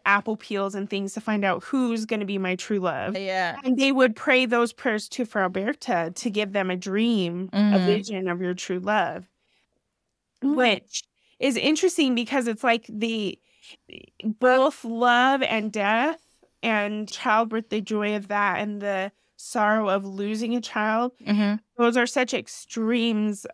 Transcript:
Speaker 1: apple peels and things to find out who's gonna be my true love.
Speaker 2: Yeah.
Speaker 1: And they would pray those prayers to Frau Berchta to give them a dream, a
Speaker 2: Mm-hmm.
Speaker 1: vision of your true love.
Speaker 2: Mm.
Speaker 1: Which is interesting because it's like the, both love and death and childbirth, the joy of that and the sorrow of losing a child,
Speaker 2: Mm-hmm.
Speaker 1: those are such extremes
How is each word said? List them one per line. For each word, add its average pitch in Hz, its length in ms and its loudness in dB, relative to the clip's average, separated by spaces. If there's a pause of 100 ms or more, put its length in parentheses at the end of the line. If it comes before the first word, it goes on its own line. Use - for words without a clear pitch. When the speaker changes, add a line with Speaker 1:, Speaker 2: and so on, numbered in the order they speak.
Speaker 1:
apple 202 300 2
peels 196 400 -4
and 202 140 -6
things 196 240 -4
to 214 80 -10
find 208 240 0
out 190 180 0
who's 233 420 -2
gonna 214 200 -2
be 196 120 -2
my 185 200 -2
true 202 220 -2
love. 180 380 -2
Speaker 2:
Yeah. 190 460 -2
Speaker 1:
And 254 160 2
they 269 140 4
would 254 240 4
pray 254 280 4
those 233 280 2
prayers 214 360 -2
to - 140 -4
Frau 208 240 0
Berchta 190 680 -2
to - 160 -4
give 208 220 -2
them 196 180 0
a 180 60 -2
dream, 190 800 0
a 196 40 -4
Speaker 2:
Mm-hmm. 202 280 2
Speaker 1:
vision 196 420 -2
of 175 140 -2
your 180 120 -2
true 180 260 -6
love. 185 500 -2 (1120)
Speaker 2:
Mm. 277 120 2
Speaker 1:
Which 240 480 0 (360)
is 262 180 2
interesting 302 580 2
because 240 320 0
it's 220 160 -2
like 233 260 2
the, 220 500 -4 (840)
both 254 600 2
love 240 580 4
and 214 300 -2
death 226 480 0 (420)
and 214 480 -2
childbirth, 220 600 0
the 214 120 -2
joy 208 340 -2
of 202 120 -6
that 202 320 0
and 208 220 -6
the 196 300 -4 (260)
sorrow 214 520 0
of 196 160 0
losing 214 500 -4
a 240 60 -2
child, 220 520 -2 (120)
Speaker 2:
Mm-hmm. 208 300 2 (220)
Speaker 1:
those 240 180 4
are 247 120 4
such 254 260 0
extremes 220 1200 -2